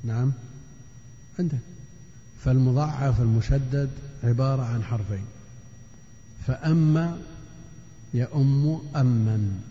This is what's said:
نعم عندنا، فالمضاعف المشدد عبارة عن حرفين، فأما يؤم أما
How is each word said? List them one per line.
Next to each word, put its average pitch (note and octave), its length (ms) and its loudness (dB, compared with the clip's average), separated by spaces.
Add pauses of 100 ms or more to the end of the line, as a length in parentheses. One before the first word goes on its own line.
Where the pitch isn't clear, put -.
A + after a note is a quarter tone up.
نعم A#2+ 280 0 (1080)
عندنا، D3+ 200 0 (800)
فالمضاعف C3 800 2
المشدد C3 680 2 (340)
عبارة C3 380 2
عن A#2 220 -2
حرفين، G2+ 420 -2 (1200)
فأما D#3+ 720 2 (960)
يؤم C#3 680 2 (140)
أما A2 560 4 (200)